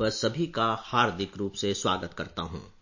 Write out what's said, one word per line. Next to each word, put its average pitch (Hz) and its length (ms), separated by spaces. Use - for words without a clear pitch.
सभी 120 440
का 113 320
हार्दिक 101 580
रूप 98 160
से 101 200
स्वागत 92 400
करता 85 280
हूं 80 180